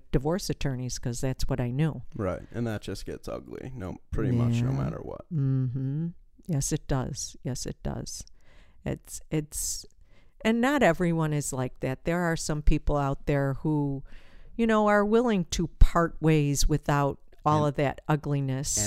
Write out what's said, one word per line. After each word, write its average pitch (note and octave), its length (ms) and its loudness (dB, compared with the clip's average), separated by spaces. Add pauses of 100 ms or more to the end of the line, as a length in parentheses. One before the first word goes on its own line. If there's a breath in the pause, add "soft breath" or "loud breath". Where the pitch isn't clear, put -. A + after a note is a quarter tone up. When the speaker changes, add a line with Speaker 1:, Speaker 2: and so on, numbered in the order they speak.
(120)
Speaker 1:
divorce D3+ 380 0
attorneys B2+ 480 -4
'cause A#2+ 240 -6
that's C3 260 0
what C3 120 0
I B2 100 0
knew. C3+ 320 -2 (140)
Speaker 2:
Right. F#2 260 -4 (100)
And A#2 140 -4
that A2 160 -4
just - 240 -8
gets - 220 -10
ugly. - 480 -10
No, F#2+ 220 -8 (140)
pretty C3+ 200 0
much A#2+ 320 2
no B2+ 80 0
Speaker 1:
Yeah. C3+ 60 -2
Speaker 2:
matter C3+ 260 -4
what. - 280 -12
Speaker 1:
Mm-hmm. C3+ 760 -2 (400)
Yes, D3 240 -2
it - 160 -4
does. - 560 -4
Yes, - 240 -6
it - 160 -10
does. - 400 -8 (600 soft breath)
It's, - 460 -8
it's, - 560 -6 (560 soft breath)
and A3+ 180 2
not C4+ 220 4
everyone E3 520 4
is C#3+ 200 -2
like C3 280 -4
that. C3 240 -4
There E3+ 160 0
are E3 160 0
some D3+ 260 -4
people D3+ 340 4
out C#3 300 -2
there C#3 280 0
who, C#3+ 480 -2 (520 soft breath)
you A#3 100 0
know, G#3+ 220 4
are G#3 180 4
willing A3 460 2
to E3+ 160 -2 (120)
part - 420 8
ways D3 460 4
without C#3+ 520 0 (260)
all D3+ 180 4
Speaker 2:
Am- D3 60 2
Speaker 1:
of C3+ 60 -6
that C3+ 320 -2
ugliness. C#3 800 -2